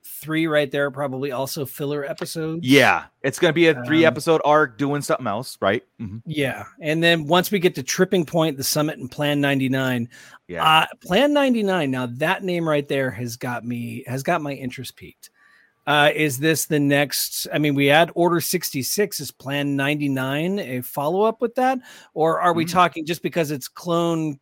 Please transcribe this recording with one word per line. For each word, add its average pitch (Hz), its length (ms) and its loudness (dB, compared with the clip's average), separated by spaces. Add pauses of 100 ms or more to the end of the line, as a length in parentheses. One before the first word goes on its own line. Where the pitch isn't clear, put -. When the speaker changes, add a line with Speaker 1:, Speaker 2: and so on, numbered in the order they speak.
Speaker 1:
three 160 420 -2
right 147 240 2
there 143 140 0
are 143 60 -4
probably 135 420 -4
also 131 320 -4
filler 143 400 -6
episodes. 160 600 -6
Speaker 2:
Yeah, 120 380 6 (180)
it's 135 180 -4
gonna 170 140 4
be 165 140 4
a 131 160 2
three 160 220 4
Speaker 1:
Um, 160 80 6
Speaker 2:
episode 156 320 2
arc 147 320 4
doing 143 240 0
something 127 260 -2
else, 107 320 -6
right? 104 240 2 (160)
Mm-hmm. 113 260 -10
Speaker 1:
Yeah, 139 380 -4 (180)
and 160 220 0
then 165 240 2
once 175 240 2
we 202 80 0
get 175 160 2
to 135 80 -6
Tripping 185 420 2
Point, 160 300 0
The 135 80 -8
Summit, 151 340 -2
and 123 140 -14
Plan 147 300 0
ninety-nine, 131 680 0 (400)
Speaker 2:
Yeah. 156 180 -4
Speaker 1:
uh, 156 200 2 (160)
Plan 262 320 0
ninety-nine, 208 580 0
now 127 220 -4
that 175 320 -2
name 170 220 -2
right 147 200 0
there 135 240 -2
has 117 240 -8
got 120 300 -8
me, 117 420 -8
has 131 160 -6
got 170 180 0
my 143 120 -8
interest 127 420 -10
peaked. - 340 -20 (560)
Uh, 147 300 4
is 143 240 0
this 156 260 0
the 151 140 0
next? 143 720 0
I 156 60 0
mean, 147 160 2
we 139 120 2
had 160 280 6
Order 175 260 2
sixty-six. - 760 -4
Is 139 120 -10
Plan 143 440 -4
ninety-nine 147 840 -2
a 127 220 -6
follow-up 185 600 -2
with 233 140 -4
that, 254 240 0 (340)
or 160 280 0
are 175 120 4
we 165 120 0
Speaker 2:
Mm. 175 60 -6
Speaker 1:
talking 170 340 2
just 160 180 -6
because 156 280 -2
it's 135 180 -8
clone 165 720 -2